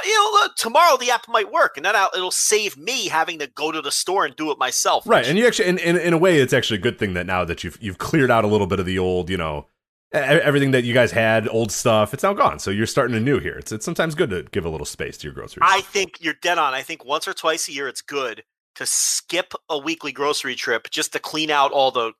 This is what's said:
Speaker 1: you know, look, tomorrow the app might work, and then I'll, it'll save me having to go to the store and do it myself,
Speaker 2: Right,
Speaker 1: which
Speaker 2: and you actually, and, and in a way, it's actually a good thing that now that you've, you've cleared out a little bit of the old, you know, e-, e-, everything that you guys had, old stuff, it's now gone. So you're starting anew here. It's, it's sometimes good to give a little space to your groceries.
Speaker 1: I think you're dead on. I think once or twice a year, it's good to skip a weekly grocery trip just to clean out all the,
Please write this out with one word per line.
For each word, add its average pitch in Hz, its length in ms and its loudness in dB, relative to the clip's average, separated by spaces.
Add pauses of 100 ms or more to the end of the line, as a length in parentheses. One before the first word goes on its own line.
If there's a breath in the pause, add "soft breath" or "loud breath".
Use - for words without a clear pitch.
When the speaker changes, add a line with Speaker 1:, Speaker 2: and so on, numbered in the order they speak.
Speaker 1:
you 403 80 0
know, 415 280 4
look, - 160 0
tomorrow 294 400 4
the 247 160 -2
app 233 160 -4
might 220 240 0
work, 311 240 2
and 147 100 -6
then 208 80 2
I'll, 196 220 2
it'll 185 160 -4
save 214 440 0
me 208 300 -6
having 160 320 0
to 147 80 -8
go 147 240 -6
to 160 100 -4
the 139 120 -6
store 180 340 0
and 131 80 -10
do 156 160 -4
it 135 80 -4
myself, 131 480 0
Speaker 2:
Right, 202 140 6
Speaker 1:
which 117 80 2
Speaker 2:
and 165 100 2
you 240 80 6
actually, 214 220 2
and, 180 100 2
and 170 200 2
in 170 140 0
a 165 60 4
way, 170 220 6
it's 127 120 2
actually 113 260 0
a 87 40 -6
good 120 160 -2
thing 101 160 -2
that 90 120 -4
now 92 180 0
that 85 180 -6
you've, - 180 -12
you've 95 180 -8
cleared 131 340 2
out 113 100 6
a 104 60 2
little 104 180 4
bit 95 140 0
of 90 60 -4
the 92 120 -2
old, 90 320 0
you 95 60 -2
know, 78 320 -6 (460)
e-, - 40 0
e-, - 20 2
everything 139 520 4
that 127 120 2
you 120 100 -2
guys 123 180 4
had, 110 360 2
old 113 240 -2
stuff, 107 400 2
it's - 100 -8
now 196 120 0
gone. 214 240 2
So - 120 -6
you're 104 160 0
starting 123 300 0
anew 117 240 2
here. - 160 -6
It's, - 160 -12
it's 110 140 -8
sometimes 165 280 -2
good 151 160 0
to 87 120 -4 (100)
give 90 120 -2
a 85 40 -6
little 76 180 -6
space - 320 -10
to - 80 -14
your 69 80 -10
groceries. - 280 -10
Speaker 1:
I 190 180 4
think 185 400 -4
you're 156 220 -4
dead 175 160 0
on. 139 160 0
I 135 80 -6
think 156 220 -14
once 143 220 -4
or 190 60 -6
twice 165 360 -2
a 160 40 -14
year, 139 160 -6
it's - 140 -10
good 127 420 -6 (320)
to 131 100 -10
skip - 680 -2 (140)
a 156 100 -4
weekly 147 320 -6
grocery 135 460 -4
trip 117 340 -4
just - 220 -4
to 151 80 -4
clean 156 280 -4
out 143 220 2
all 131 220 2
the, 113 280 -2